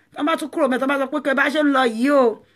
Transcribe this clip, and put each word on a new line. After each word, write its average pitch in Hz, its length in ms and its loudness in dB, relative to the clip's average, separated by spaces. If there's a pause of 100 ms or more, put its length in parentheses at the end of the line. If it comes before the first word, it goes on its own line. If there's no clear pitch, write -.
(160)
Tán 294 100 -4
bá 330 100 0
tún 311 140 -8
kúrò 320 180 -2
mẹ́, 247 120 0
tán 262 100 -2
bá 285 80 0
sọ 269 100 -2
pé, 302 140 -6
"Kẹ́ 269 140 -2
bá 277 140 2
ṣe 302 120 -2
ń 285 100 2
lọ 262 140 2
yìí 233 260 0
o. 269 120 4 (320)